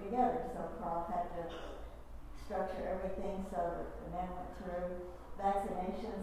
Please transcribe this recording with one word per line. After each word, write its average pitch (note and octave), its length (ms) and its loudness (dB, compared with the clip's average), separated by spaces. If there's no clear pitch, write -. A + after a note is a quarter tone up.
together. B3 320 6
So - 60 -2
Carl E3+ 240 0
had F3 320 0
to E3+ 40 0
structure - 480 0
everything F#3+ 680 0
so F3 100 2
that E3+ 260 0
the E3+ 80 -6
men F3 240 0
went F3+ 240 -4
through. F3+ 320 -2
Vaccination G3 840 2